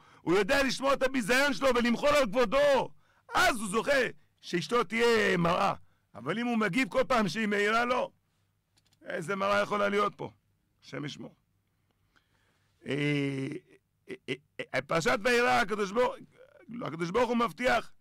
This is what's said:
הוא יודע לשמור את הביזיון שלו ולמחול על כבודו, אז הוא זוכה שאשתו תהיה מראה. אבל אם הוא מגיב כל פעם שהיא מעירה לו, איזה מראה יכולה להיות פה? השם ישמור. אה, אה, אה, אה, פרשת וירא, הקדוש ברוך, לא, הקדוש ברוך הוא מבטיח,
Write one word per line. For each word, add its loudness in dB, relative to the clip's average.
הוא 2
יודע 2
לשמור 0
את 0
הביזיון 2
שלו 0
ולמחול 2
על 4
כבודו, 2
אז 4
הוא -8
זוכה 0
שאשתו -2
תהיה 2
מראה. 2
אבל -6
אם -2
הוא 0
מגיב 0
כל 0
פעם 2
שהיא -2
מעירה 2
לו, -2
איזה -6
מראה 0
יכולה 0
להיות 0
פה? -12
השם -10
ישמור. -14
אה, -4
אה, -12
אה, -4
אה, -4
פרשת -2
וירא, 2
הקדוש 0
ברוך, 0
לא, -10
הקדוש -6
ברוך 0
הוא 0
מבטיח, -2